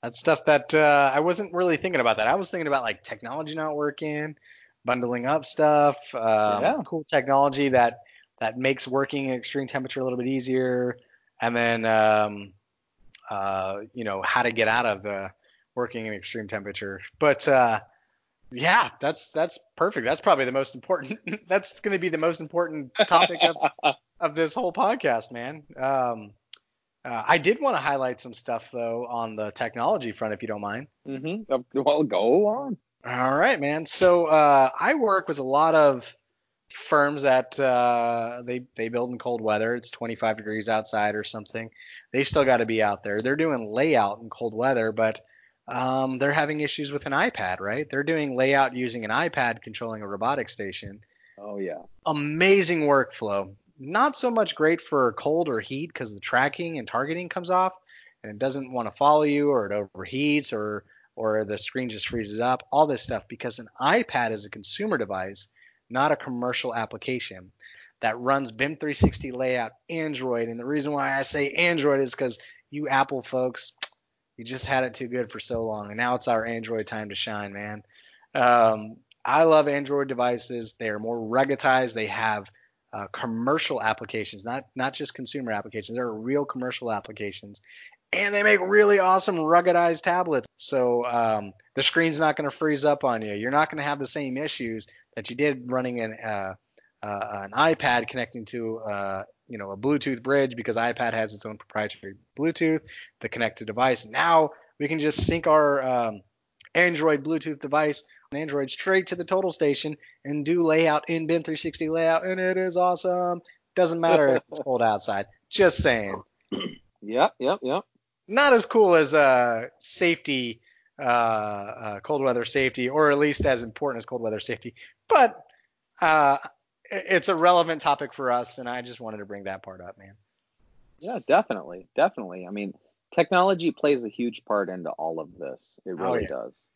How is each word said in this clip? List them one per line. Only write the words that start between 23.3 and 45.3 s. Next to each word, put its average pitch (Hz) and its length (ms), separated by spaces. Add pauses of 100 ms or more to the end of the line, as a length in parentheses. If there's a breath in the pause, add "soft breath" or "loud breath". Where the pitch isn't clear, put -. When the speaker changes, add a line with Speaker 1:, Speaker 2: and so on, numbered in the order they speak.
Speaker 1:
of, 156 520 (120)
Speaker 2:
<laughs> - 120
Speaker 1:
of 151 160
this 160 180
whole 196 200
podcast, 165 580
man. 131 320 (140)
Um, 123 560 (720)
uh, 117 220
I 165 100
did 180 240
wanna 262 160
highlight 131 420
some 120 140
stuff, - 380
though, 117 360
on 113 280
the 107 160
technology 120 600
front, 107 220
if 98 80
you 117 60
don't 104 140
mind. 107 260 (200)
Speaker 2:
Mm-hmm. 156 440
Uh, 131 80 (220)
well, 147 220
go 120 440
on. 254 300 (280)
Speaker 1:
All 127 280
right, 190 260
man. 147 260
So, 175 400
uh, 143 520
I 220 180
work 202 340
with 147 100
a 135 40
lot 147 320
of 143 380 (560)
firms 147 540
that, 131 360
uh, 120 840
they, 123 200 (120)
they 113 140
build 120 220
in 123 60
cold 120 240
weather. 110 340
It's 120 140
twenty-five 113 480
degrees 107 300
outside 110 480
or 107 80
something. 113 460 (420 loud breath)
They 135 140
still 147 180
gotta 123 220
be 110 180
out 101 200
there. 104 180
They're 131 160
doing 135 340
layout 113 480
in 113 100
cold 113 240
weather, 117 380
but, 110 300 (480 soft breath)